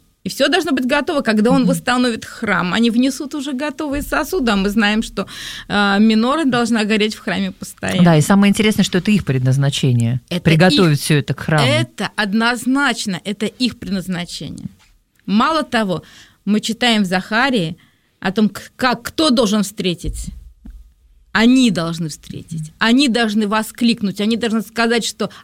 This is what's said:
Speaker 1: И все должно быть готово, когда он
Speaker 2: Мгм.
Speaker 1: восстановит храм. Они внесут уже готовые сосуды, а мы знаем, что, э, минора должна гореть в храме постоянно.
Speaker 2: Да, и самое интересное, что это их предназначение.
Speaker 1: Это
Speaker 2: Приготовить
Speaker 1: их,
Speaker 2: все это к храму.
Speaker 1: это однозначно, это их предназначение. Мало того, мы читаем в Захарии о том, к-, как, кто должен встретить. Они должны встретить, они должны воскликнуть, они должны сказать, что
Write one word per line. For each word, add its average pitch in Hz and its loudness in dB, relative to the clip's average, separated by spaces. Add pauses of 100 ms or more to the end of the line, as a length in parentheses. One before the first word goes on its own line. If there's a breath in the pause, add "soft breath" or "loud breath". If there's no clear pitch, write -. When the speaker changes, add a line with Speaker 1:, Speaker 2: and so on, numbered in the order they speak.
(240)
Speaker 1:
И 190 -8
все 269 0
должно 339 0
быть 262 0
готово, 285 0
когда 214 2
он 262 4
Speaker 2:
Мгм. 180 2
Speaker 1:
восстановит 247 -2
храм. 180 -2
Они 233 2
внесут 262 0
уже 294 -6
готовые 294 -4
сосуды, 294 -2
а 202 2
мы 196 2
знаем, 208 0
что, - -8 (420 loud breath)
э, 202 2
минора 226 4
должна 233 0
гореть 214 0
в - -18
храме 190 -4
постоянно. 190 -2
Speaker 2:
Да, 170 6
и 151 6
самое 202 4
интересное, 214 2
что - -2
это 170 0
их 208 2
предназначение. 131 0
Speaker 1:
Это 175 -4
Speaker 2:
Приготовить 165 4
Speaker 1:
их, - -10
Speaker 2:
все 165 2
это 139 -2
к - -12
храму. 156 0
Speaker 1:
это 208 -2
однозначно, 233 -2
это 208 -6
их - -4
предназначение. 180 -8 (640)
Мало 277 0
того, 202 -2 (420 loud breath)
мы 208 0
читаем 226 0
в 190 0
Захарии 190 -2 (440 soft breath)
о 190 -2
том, 208 2
к-, - -14
как, 240 -2
кто - 0
должен 220 2
встретить. 170 -6 (1080)
Они 240 4
должны 165 -4
встретить, - -12
они 247 4
должны 220 0
воскликнуть, 220 -2
они 220 0
должны 226 -2
сказать, 233 -2
что - -6 (160 loud breath)